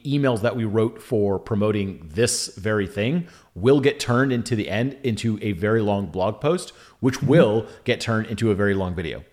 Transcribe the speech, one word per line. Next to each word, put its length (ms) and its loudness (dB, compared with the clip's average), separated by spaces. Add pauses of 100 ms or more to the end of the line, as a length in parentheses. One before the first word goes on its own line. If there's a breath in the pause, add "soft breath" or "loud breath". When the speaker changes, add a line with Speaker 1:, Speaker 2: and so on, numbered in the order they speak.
Speaker 1:
emails 380 0
that 120 0
we 120 -2
wrote 340 0
for 380 0
promoting 760 -2
this 440 -2
very 300 -2
thing 400 -2 (280 loud breath)
will 260 4
get 180 2
turned 320 2
into 240 -2
the 140 -2
end 340 -2
into 380 -2
a 120 -2
very 280 0
long 280 0
blog 340 -2
post, 280 -2 (300 soft breath)
which 160 2
Speaker 2:
Mm-hmm. 120 -4
Speaker 1:
will 380 6 (180 loud breath)
get 180 0
turned 240 0
into 240 0
a 40 4
very 200 2
long 200 -2
video. 380 -8